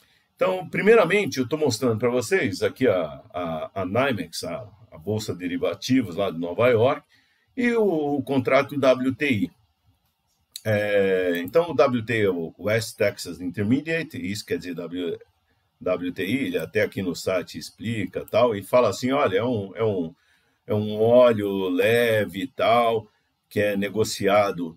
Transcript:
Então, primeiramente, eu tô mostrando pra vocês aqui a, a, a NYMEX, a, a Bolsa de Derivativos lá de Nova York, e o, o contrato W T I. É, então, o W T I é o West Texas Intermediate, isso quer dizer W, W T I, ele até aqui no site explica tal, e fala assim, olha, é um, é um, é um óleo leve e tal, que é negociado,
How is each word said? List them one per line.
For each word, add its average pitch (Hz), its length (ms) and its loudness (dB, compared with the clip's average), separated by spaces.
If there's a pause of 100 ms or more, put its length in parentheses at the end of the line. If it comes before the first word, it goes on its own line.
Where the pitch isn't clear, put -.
(360)
Então, 185 320 0
primeiramente, 196 720 4
eu 123 80 -2
tô 156 100 -2
mostrando 127 420 0
pra 120 100 2
vocês 123 520 0
aqui 113 260 0
a, 85 340 0 (120)
a, 82 480 -6
a 92 40 -4
NYMEX, 104 580 -4
a, 80 240 -10 (240)
a 80 60 -18
Bolsa 101 360 -4
de 87 60 -12
Derivativos 90 760 -2
lá 98 160 -2
de 80 60 -8
Nova 87 320 0
York, 123 340 2 (520)
e 240 180 0
o, 160 420 0
o 131 80 -2
contrato 135 520 0
W 131 380 2
T 143 160 -2
I. 107 220 0 (1120)
É, 98 720 2
então, 165 320 0
o 160 60 -6
W 123 280 2
T 113 140 -2
I 107 40 2
é 98 100 2
o 82 260 -4
West 107 400 -2
Texas 92 420 -2
Intermediate, 123 760 -2
isso 98 260 -8
quer - 140 -4
dizer 85 160 -10
W, 85 460 -8 (600)
W 90 320 -4
T 90 140 -6
I, 127 220 -2
ele 87 100 -4
até 82 240 -4
aqui 98 220 -4
no 87 120 -4
site 92 440 -6
explica 95 680 -8
tal, 113 300 2
e 101 80 -8
fala 120 260 4
assim, 123 220 -4
olha, 131 260 0
é 107 60 0
um, 110 320 -4
é 113 80 -4
um, 92 320 -2 (500)
é 104 80 -4
um 107 260 -2
óleo 110 680 6
leve 104 720 2
e 92 60 -6
tal, 113 600 2 (400)
que - 120 -4
é 101 180 0
negociado, 98 1000 0